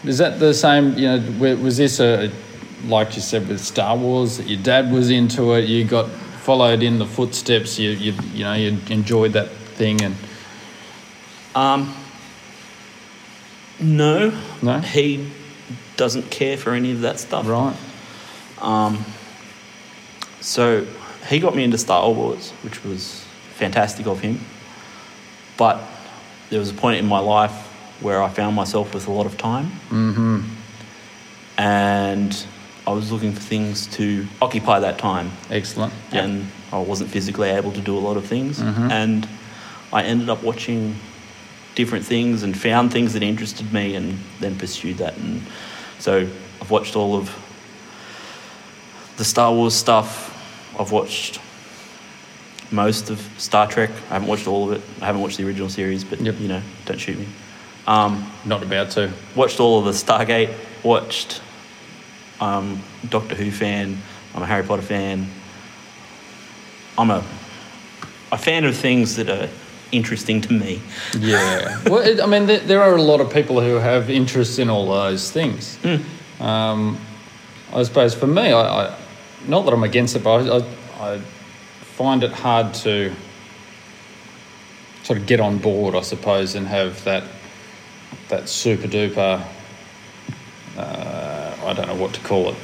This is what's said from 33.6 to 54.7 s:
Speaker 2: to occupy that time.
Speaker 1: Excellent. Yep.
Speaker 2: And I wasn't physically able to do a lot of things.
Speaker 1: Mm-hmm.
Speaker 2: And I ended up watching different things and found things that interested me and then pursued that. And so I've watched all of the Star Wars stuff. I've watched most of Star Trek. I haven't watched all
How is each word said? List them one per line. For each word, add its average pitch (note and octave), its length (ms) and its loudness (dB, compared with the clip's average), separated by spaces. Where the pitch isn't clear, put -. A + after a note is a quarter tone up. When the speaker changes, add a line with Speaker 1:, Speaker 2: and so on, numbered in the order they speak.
Speaker 2:
to G2+ 400 -2
occupy A2+ 380 2
that F#2+ 200 -2
time. F#2 320 -2
Speaker 1:
Excellent. G#2+ 440 -4
Yep. G2 120 -2
Speaker 2:
And G2 280 -4
I F#2+ 80 -2
wasn't F#2+ 300 -4
physically G2+ 400 -2
able G2+ 220 0
to G2+ 100 -6
do G2 160 -2
a - 20 0
lot G#2 180 -2
of G2 80 -4
things. C3+ 340 -4
Speaker 1:
Mm-hmm. A2+ 320 0
Speaker 2:
And A2 360 2
I G#2+ 120 2
ended A#2 260 0
up A2 140 -2
watching A2+ 520 -2
different A#2 320 -2
things A#2 380 0
and G2 140 -2
found A#2+ 340 4
things A#2 220 2
that G#2 100 0
interested G#2+ 500 -4
me G2+ 220 -2
and F#2 240 -4
then G2 180 -4
pursued F#2 400 -6
that. F2 200 -4
And - 240 -6
so F#2+ 280 2
I've F#2+ 80 -14
watched G#2 260 0
all G#2 220 2
of G2 160 -6
the A2+ 80 -4
Star A#2 260 4
Wars A#2 220 4
stuff. - 600 2
I've G2 120 -4
watched - 480 -2
most G#2+ 380 0
of G#2 100 -6
Star G#2+ 280 4
Trek. A2 220 2
I - 40 -4
haven't F#2+ 140 -2
watched G#2 200 -2
all G2+ 240 0